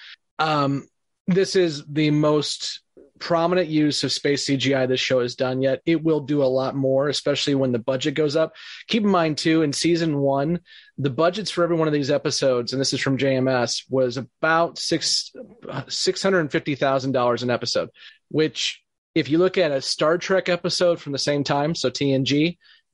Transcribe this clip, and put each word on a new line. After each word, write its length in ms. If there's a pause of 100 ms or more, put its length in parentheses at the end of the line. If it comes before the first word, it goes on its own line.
(380)
um, 500 (380)
this 300
is 300
the 240
most 720 (380)
prominent 500
use 340
of 100
space 340
C 100
G 180
I 120
this 140
show 200
has 140
done 260
yet. 240
It 180
will 180
do 220
a 20
lot 300
more, 340
especially 460
when 180
the 60
budget 360
goes 200
up. 200 (340)
Keep 140
in 80
mind, 260
too, 240
in 140
season 460
one, 400 (360)
the 140
budgets 400
for 140
every 120
one 120
of 60
these 160
episodes, 640
and 80
this 140
is 60
from 180
J 180
M 100
S, 440
was 260
about 640
six, 540 (360)
uh, 200
six 340
hundred 280
fifty 260
thousand 360
dollars 300
an 80
episode, 400 (380)
which, 520 (340)
if 160
you 80
look 180
at 160
a 80
Star 380
Trek 320
episode 500
from 120
the 60
same 240
time, 320
so 140
T 240
N 140
G, 320 (360)